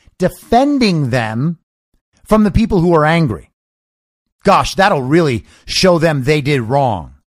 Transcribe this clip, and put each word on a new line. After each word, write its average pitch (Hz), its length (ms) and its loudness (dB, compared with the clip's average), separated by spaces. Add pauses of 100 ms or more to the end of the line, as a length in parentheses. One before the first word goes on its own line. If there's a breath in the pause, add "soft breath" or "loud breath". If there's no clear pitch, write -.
(180)
defending 220 920 0
them 120 520 -4 (640)
from 214 200 2
the 202 60 0
people 214 320 0
who 175 120 2
are 151 120 2
angry. 156 440 -2 (920)
Gosh, 160 300 2
that'll 190 260 0
really 139 460 0 (180 soft breath)
show 180 340 2
them 147 260 0
they 151 180 0
did 139 180 -2
wrong. 110 540 -4 (140)